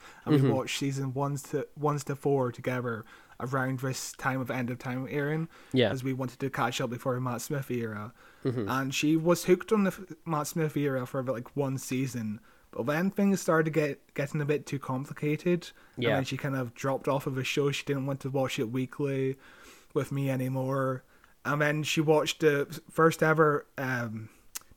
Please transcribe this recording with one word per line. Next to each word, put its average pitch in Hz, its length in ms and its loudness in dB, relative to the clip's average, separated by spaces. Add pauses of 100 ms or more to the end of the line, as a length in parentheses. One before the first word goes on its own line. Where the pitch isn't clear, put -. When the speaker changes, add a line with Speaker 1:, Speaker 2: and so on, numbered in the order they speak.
(260)
Speaker 1:
And 151 100 4
Speaker 2:
Mm-hmm. 139 120 6
Speaker 1:
we 135 60 4
watched 131 240 -2
season 135 360 -2
ones 139 360 -2
to, 135 180 -4 (100)
ones 147 280 0
to 147 100 -4
four 131 360 2
together 123 520 -4 (380)
around 131 380 -2
this 131 340 -4
time 131 260 -2
of 120 120 -4
End 123 180 -2
of 123 100 -4
Time 131 300 -6
airing. 151 400 -2 (240)
Speaker 2:
Yeah. 120 160 6
Speaker 1:
As 127 140 -2
we 131 100 -2
wanted 127 260 -6
to 139 100 -2
catch 127 300 -2
up 131 120 -2
before 127 240 -4
the 127 60 -4
Matt 120 200 -4
Smith 139 300 -6
era. 113 420 -6 (320)
Speaker 2:
Mm-hmm. 120 240 -2
Speaker 1:
And 131 240 -2
she 156 240 2
was 170 280 2
hooked 180 280 4
on 208 120 4
the 185 60 2
f-, - 100 -14 (240)
Matt 151 220 -2
Smith 156 300 -2
era 135 300 0
for 139 120 -4
about, 127 160 -2
like, 120 220 -8
one 135 200 0
season. 123 640 -4 (320)
But - 140 -6
then 160 240 0
things 196 320 2
started 160 240 4
to 160 60 0
get, 151 420 -2
getting 147 280 -2
a 147 40 0
bit 147 220 0
too 139 120 -4
complicated. 151 920 -2 (240)
And 123 100 -4
Speaker 2:
Yeah. 110 120 4
Speaker 1:
then 135 80 0
she 131 120 -4
kind 135 180 -2
of 127 200 -4
dropped 135 320 -2
off 135 200 0
of 135 80 -2
the 131 80 -2
show. 143 280 2
She - 120 -4
didn't 139 220 -2
want 135 160 -2
to 139 80 -6
watch 131 300 0
it 117 120 0
weekly 135 640 -2 (560)
with 135 200 -2
me 139 180 0
anymore. 131 760 -2 (400)
And 147 160 0
then 151 220 2
she 151 180 0
watched 151 420 4
the 143 280 4
f-, 151 100 -12 (120)
first 160 320 6
ever, 156 420 4 (100)
um, 120 540 -4 (480)